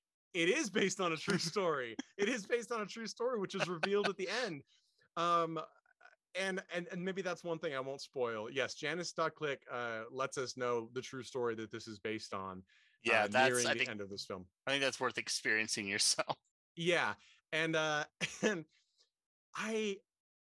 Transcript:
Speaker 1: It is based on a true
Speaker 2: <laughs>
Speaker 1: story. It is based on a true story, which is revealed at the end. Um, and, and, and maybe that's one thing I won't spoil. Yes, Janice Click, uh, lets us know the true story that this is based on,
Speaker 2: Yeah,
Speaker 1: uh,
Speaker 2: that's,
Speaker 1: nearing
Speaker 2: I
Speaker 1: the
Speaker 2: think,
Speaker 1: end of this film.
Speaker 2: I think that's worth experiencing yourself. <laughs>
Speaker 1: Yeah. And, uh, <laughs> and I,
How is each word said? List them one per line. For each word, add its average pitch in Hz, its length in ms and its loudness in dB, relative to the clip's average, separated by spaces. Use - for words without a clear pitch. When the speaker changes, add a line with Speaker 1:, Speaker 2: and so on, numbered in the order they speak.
Speaker 1:
It 170 160 6
is 277 180 4
based 185 320 4
on 170 140 2
a - 20 0
true 185 220 2
Speaker 2:
<laughs> - 0 -
Speaker 1:
story. 151 580 0
It 202 100 4
is 233 160 -2
based 240 260 -2
on 226 120 -2
a 196 40 -4
true 226 200 -8
story, 240 320 -2
which 190 160 -4
is 190 140 2
revealed 196 420 2
at 190 80 -6
the 180 100 -2
end. 160 160 -6
Um, 170 420 2
and, 190 240 -2
and, 175 180 -2
and 180 100 -4
maybe 185 200 -2
that's 175 200 -4
one 170 160 -4
thing 165 160 -4
I 131 60 -2
won't 135 220 -6
spoil. 117 480 -2
Yes, 131 240 0
Janice 160 400 -4
Click, 143 280 -4
uh, 117 380 -4
lets 131 260 -4
us 131 220 -4
know 120 340 0
the 127 80 -4
true 127 220 -8
story 120 320 -2
that 110 180 -8
this 113 160 -10
is 107 100 -10
based 110 360 -4
on, 95 280 -6
Speaker 2:
Yeah, 113 220 6
Speaker 1:
uh, 101 60 2
Speaker 2:
that's, 107 180 6
Speaker 1:
nearing 123 180 4
Speaker 2:
I 143 60 4
Speaker 1:
the 120 80 2
Speaker 2:
think, 120 100 0
Speaker 1:
end 104 100 -6
of 98 100 -8
this 98 160 -8
film. 92 180 -8
Speaker 2:
I 131 60 0
think 139 100 2
that's 131 180 0
worth 123 180 0
experiencing 107 680 0
yourself. - 540 2
<laughs> - 360 -20
Speaker 1:
Yeah. 160 380 4
And, 160 240 2
uh, 151 280 0
<laughs> - 180 -6
and 196 220 2
I, 214 400 -2